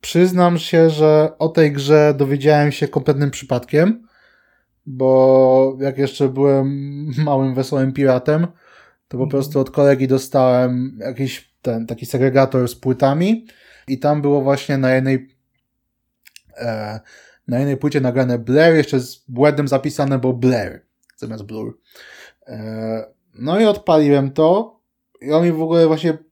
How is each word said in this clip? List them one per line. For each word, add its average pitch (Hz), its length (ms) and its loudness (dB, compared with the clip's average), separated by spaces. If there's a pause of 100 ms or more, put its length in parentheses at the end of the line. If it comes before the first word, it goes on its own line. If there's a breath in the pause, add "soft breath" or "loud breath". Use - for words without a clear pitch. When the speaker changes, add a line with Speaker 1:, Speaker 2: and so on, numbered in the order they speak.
Speaker 1:
Przyznam 180 580 2
się, 165 300 4
że 151 500 2
o 156 100 -2
tej 156 220 2
grze 147 460 4
dowiedziałem 143 540 2
się 143 160 -4
kompletnym 139 440 -2
przypadkiem, 151 760 -2 (800 soft breath)
bo 131 920 2
jak 135 180 -4
jeszcze 139 320 -2
byłem 135 380 0 (500)
małym, 135 380 -2
wesołym 131 380 -2
piratem, 139 480 0 (680 soft breath)
to 127 100 -12
po 127 60 -4
Speaker 2:
Mhm. 127 60 -6
Speaker 1:
prostu 139 300 -2
od 131 120 -2
kolegi 139 360 2
dostałem 127 960 0
jakiś 127 600 -8
ten, 113 260 -6
taki - 180 -12
segregator 131 640 0
z 120 80 -10
płytami 151 680 -2 (420 soft breath)
i 131 120 -6
tam 147 220 0
było 143 200 0
właśnie 135 360 -2
na 131 180 0
jednej, 131 320 -2 (1300)
e, 110 420 -8 (480 soft breath)
na 123 120 -2
jednej 139 180 -2
płycie 143 240 -2
nagrane 123 380 0
Blair, 147 360 4
jeszcze 143 240 0
z - 280 -12
błędem 143 400 0
zapisane, 139 520 -2
bo 127 140 -2
Blair 120 480 -2 (360)
zamiast 110 260 -12
Blur. 110 340 -12 (720 loud breath)
E, 110 580 -10 (280)
no 156 260 -4
i 226 60 4
odpaliłem 151 680 2
to 175 480 0 (420)
i 139 100 -8
on 160 140 2
mi 175 60 2
w 160 100 -4
ogóle 165 260 2
właśnie 156 300 -2 (140)